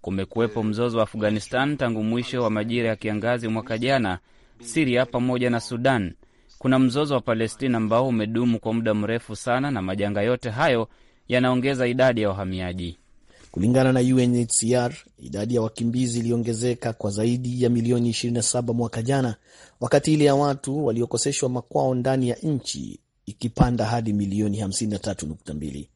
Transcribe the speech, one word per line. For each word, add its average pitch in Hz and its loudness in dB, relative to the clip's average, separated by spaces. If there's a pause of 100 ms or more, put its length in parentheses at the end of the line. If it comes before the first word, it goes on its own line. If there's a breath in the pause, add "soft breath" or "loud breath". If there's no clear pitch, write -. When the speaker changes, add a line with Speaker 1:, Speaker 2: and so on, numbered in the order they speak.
Speaker 1:
Kumekuwepo 107 -2
mzozo 113 -2
wa 110 4
Afghanistan 110 -2
tangu 113 -2
mwisho 120 -2
wa 110 2
majira 113 0
ya 110 -2
kiangazi 110 -2
mwaka 110 -4
jana, 117 0 (460 soft breath)
Syria 127 2
pamoja 123 0
na 117 0
Sudan. 120 0 (440 soft breath)
Kuna 131 2
mzozo 135 2
wa 123 2
Palestina 113 -2
ambao 113 2
umedumu 113 0
kwa 110 -4
muda 113 0
mrefu 104 -4
sana, 127 0
na 110 -2
majanga 101 -2
yote 120 0
hayo 123 2 (400 soft breath)
yanaongeza 127 2
idadi 123 2
ya 104 2
wahamiaji. 92 -4 (520 soft breath)
Speaker 2:
Kulingana 127 4
na 127 4
U 127 4
N 123 4
H 120 2
C 113 2
R, 127 0 (240)
idadi 101 -6
ya 117 4
wakimbizi 117 -2
iliongezeka 117 -2
kwa 107 -4
zaidi 123 0
ya 120 4
milioni 120 2
ishirini 120 -2
na 117 0
saba 123 -2
mwaka 117 -2
jana, 131 0 (440 loud breath)
wakati - 4
ile 151 6
ya 143 6
watu 143 0
waliokoseshwa 120 0
makwao 127 0
ndani 127 2
ya 120 -2
nchi 92 -6 (260)
ikipanda 120 0
hadi 113 0
milioni 104 0
hamsini 104 -4
na 101 -4
tatu - -6
nukta 78 -10
mbili. 71 -10